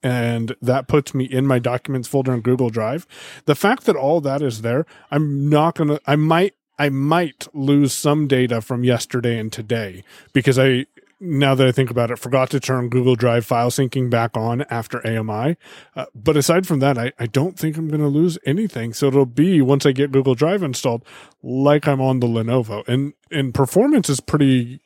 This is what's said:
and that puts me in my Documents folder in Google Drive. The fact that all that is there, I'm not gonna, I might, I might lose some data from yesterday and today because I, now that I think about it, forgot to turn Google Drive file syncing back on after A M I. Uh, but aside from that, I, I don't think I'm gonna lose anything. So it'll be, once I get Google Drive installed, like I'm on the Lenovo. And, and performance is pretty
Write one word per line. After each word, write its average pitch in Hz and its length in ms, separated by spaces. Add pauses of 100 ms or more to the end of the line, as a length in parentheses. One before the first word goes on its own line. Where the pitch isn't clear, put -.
and 120 580
that 127 280
puts - 260
me 131 100
in 139 220
my 131 140
Documents 123 480
folder 131 260
in 120 60
Google 123 280
Drive. 117 380 (400)
The 147 80
fact 226 320
that 208 100
all 147 260
that 139 200
is 117 200
there, 123 220 (260)
I'm 147 380
not 151 280
gonna, 147 300
I 143 100
might, 165 380 (260)
I 143 80
might 143 680
lose 143 380
some 151 340
data 127 340
from 123 240
yesterday 120 540
and 110 140
today 104 500 (300)
because 131 260
I, 131 280 (360)
now 143 320
that 131 120
I 127 60
think 131 180
about 120 200
it, 120 80
forgot 131 320
to 139 100
turn 127 280
Google 127 260
Drive 120 300
file 120 260
syncing 131 380
back 117 300
on 117 320
after 117 300
A 113 180
M 110 100
I. 117 300 (360)
Uh, - 200
but 143 240
aside 170 280
from 165 140
that, 135 160
I, 120 220
I 117 80
don't 151 320
think 156 180
I'm 160 120
gonna 151 200
lose 160 380
anything. 135 480
So 143 140
it'll 135 180
be, 151 340
once 139 240
I 143 80
get 135 200
Google 135 220
Drive 165 280
installed, 127 420 (380)
like 139 440
I'm 139 140
on 131 200
the 123 60
Lenovo. 113 640
And, 135 240 (180)
and 135 220
performance 208 560
is 135 120
pretty 131 640